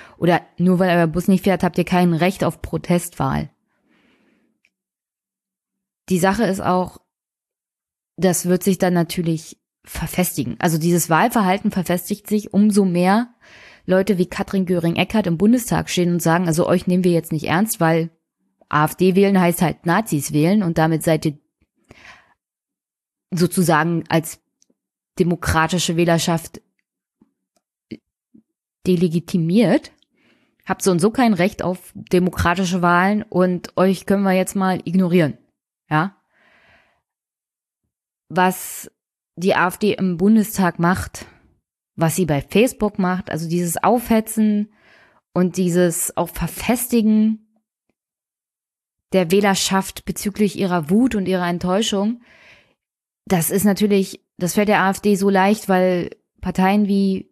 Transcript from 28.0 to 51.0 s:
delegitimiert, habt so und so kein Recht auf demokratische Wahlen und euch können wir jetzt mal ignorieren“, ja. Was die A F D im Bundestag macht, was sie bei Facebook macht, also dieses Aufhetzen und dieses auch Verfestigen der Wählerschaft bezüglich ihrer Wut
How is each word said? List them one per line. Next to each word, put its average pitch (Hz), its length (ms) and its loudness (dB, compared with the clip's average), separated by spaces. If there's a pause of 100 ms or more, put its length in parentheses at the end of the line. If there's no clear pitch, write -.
delegitimiert, 180 1080 0 (720)
habt - 160 -6
so 202 80 2
und 175 80 2
so 196 120 4
kein 226 240 2
Recht 220 280 -2
auf 180 320 -6
demokratische 180 880 -2
Wahlen 180 400 2
und 180 540 -2
euch 185 300 2
können 202 180 0
wir 190 80 2
jetzt 185 240 -2
mal 185 280 -2
ignorieren“, 175 540 2 (500)
ja. 165 280 -2 (2000)
Was - 600 -4 (460)
die 180 180 0
A 170 140 2
F - 100 -8
D 208 160 0
im 185 220 -2
Bundestag 190 640 2
macht, - 480 -2 (720)
was 160 200 0
sie 185 100 0
bei 143 140 -2
Facebook 214 580 0
macht, 185 320 -4
also 160 180 -6
dieses 170 340 -4
Aufhetzen 220 880 0 (600)
und 180 220 0
dieses 175 600 0
auch 170 120 -4
Verfestigen 220 1160 -2 (1700)
der 180 180 2
Wählerschaft 190 760 0
bezüglich 202 540 -4
ihrer 175 320 -2
Wut 226 240 2